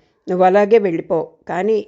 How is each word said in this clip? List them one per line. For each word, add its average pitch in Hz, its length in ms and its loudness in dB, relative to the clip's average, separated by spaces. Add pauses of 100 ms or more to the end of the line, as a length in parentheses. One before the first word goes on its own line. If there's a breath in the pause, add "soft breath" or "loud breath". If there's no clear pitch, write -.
(300)
నువ్వు 185 160 2
అలాగే 202 320 4
వెళ్ళిపో, 170 520 -2 (200)
కానీ 202 380 -2